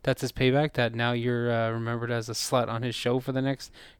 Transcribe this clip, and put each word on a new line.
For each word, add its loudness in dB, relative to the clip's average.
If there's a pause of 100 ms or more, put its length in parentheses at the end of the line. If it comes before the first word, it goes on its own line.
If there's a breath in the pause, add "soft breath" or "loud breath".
that's 0
his -4
payback, 2
that 0
now 0
you're, 0
uh, 2
remembered -2
as -2
a -4
slut 0
on -4
his -2
show 0
for -6
the 0
next -2 (300 loud breath)